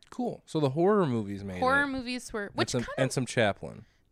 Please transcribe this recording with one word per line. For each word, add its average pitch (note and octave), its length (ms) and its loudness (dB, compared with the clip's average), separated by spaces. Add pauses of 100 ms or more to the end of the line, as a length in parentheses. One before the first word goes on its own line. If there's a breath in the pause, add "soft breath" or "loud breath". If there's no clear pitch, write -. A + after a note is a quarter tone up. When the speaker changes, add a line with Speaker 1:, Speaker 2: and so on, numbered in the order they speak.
(100)
Speaker 1:
Cool. - 360 -6
So D#3+ 140 -2
the C#3 100 4
horror F3+ 360 4
movies G2+ 380 -2
made - 160 -8
Speaker 2:
Horror C#4 240 4
Speaker 1:
it. C#4+ 40 -4
Speaker 2:
movies B3 440 -6
were, G3+ 140 -4
Speaker 1:
And - 80 -14
Speaker 2:
which - 160 0
Speaker 1:
some, A#2+ 120 0
Speaker 2:
kind C#5 160 -8
Speaker 1:
and C3 80 2
Speaker 2:
of - 60 -2
Speaker 1:
some B2+ 140 0
Chaplin. G2 580 0 (280)